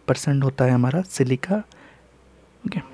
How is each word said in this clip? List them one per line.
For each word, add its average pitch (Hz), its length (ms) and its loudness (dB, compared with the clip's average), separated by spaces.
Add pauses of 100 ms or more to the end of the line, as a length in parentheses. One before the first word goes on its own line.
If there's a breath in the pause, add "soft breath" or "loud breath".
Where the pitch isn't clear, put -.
परसेंट 139 360 0
होता 131 200 0
है 127 60 4
हमारा 127 320 2
सिलिका। 180 600 -2 (1040 soft breath)
ओके, - 160 -6 (140 loud breath)